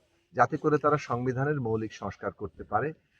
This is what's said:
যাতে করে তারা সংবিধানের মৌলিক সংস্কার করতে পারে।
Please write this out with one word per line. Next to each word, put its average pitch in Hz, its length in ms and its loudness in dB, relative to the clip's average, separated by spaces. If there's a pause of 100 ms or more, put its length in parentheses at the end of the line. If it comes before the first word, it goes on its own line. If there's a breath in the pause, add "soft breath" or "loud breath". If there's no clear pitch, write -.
(340)
যাতে 123 240 4
করে 151 200 2
তারা 147 200 4
সংবিধানের 131 640 -2
মৌলিক 110 320 -2
সংস্কার 101 380 -6
করতে 101 320 -10
পারে। 123 300 -2 (260)